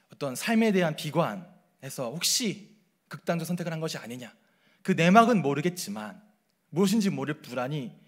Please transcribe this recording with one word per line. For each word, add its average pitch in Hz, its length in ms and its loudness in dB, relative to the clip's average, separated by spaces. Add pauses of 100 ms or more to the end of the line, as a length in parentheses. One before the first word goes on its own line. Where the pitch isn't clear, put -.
(120)
어떤 131 240 -8
삶에 226 360 2
대한 175 240 2
비관에서 131 1160 -6
혹시 - 640 -4 (340)
극단적 165 380 -4
선택을 170 240 -4
한 160 80 -8
것이 160 200 -6
아니냐, 117 340 -14 (480)
그 190 120 0
내막은 190 500 6
모르겠지만 139 760 -4 (500)
무엇인지 196 420 2
모를 139 300 -4
불안이 123 520 -6 (140)